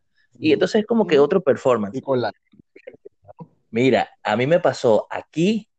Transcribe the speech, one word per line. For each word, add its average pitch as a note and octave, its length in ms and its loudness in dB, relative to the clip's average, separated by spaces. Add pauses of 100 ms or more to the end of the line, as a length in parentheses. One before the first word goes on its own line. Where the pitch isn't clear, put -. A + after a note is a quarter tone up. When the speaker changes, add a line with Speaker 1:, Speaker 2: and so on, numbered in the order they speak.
(400)
Speaker 1:
Y D3 140 0
Speaker 2:
Ujú. - 0 -
Speaker 1:
entonces F#3+ 280 0
es G#3 60 -10
como A3+ 200 0
que D#3 120 4
Speaker 3:
Ujú. - 0 -
Speaker 1:
otro D#3+ 240 2
performance. A#2 540 0
Speaker 3:
Y C3+ 40 -6
con C3 200 -4
la G#2+ 100 -4 (1400)
Speaker 1:
Mira, A#2 380 0 (140)
a G#2+ 120 -2
mí B2 120 -2
me D#3+ 120 2
pasó B2 500 0
aquí F#3+ 680 -4